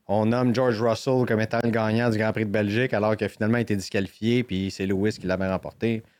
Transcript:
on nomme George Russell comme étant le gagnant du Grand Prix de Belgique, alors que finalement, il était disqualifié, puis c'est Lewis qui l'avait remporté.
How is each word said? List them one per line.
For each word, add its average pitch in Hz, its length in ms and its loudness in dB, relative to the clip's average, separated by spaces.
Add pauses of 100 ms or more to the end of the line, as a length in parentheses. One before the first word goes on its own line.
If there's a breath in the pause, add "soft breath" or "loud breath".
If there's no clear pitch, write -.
on 107 200 2
nomme 123 280 2
George 120 280 2
Russell 123 440 2
comme 110 140 2
étant 113 240 -2
le 120 60 0
gagnant 110 400 2
du 107 80 0
Grand 110 140 0
Prix 110 120 -2
de 104 60 -4
Belgique, 107 420 0
alors 107 240 2
que 104 100 -2
finalement, 110 300 0
il 117 60 2
était 110 140 0
disqualifié, 110 680 -2
puis 95 260 -2
c'est 95 160 -6
Lewis 101 320 0
qui 98 80 -8
l'avait 92 240 0
remporté. 110 520 -4 (180 soft breath)